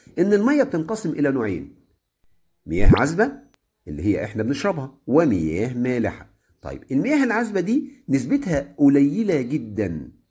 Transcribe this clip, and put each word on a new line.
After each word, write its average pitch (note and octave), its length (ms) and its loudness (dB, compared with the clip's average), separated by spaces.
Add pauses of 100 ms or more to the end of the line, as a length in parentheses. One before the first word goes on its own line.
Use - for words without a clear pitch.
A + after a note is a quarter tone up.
(180)
إن F#3+ 140 2
المية B3+ 300 4
بتنقسم F3 480 -4
إلى C#3+ 200 0
نوعين، G#2 440 -4 (920)
مياه G3 300 6
عذبة F3 360 0 (560)
اللي D2+ 140 -10
هي F#2 220 -2
إحنا G#2+ 180 -6
بنشربها، C#3+ 640 -6
ومياه A2+ 680 0
مالحة. A#2+ 560 -4 (320)
طيب، C2+ 180 -12 (100)
المياه C4+ 340 0
العذبة G#3+ 360 -2
دي A3 300 -2 (180)
نسبتها C#3 720 -2
قليلة C#3+ 640 4
جدًا G#2 680 -6 (200)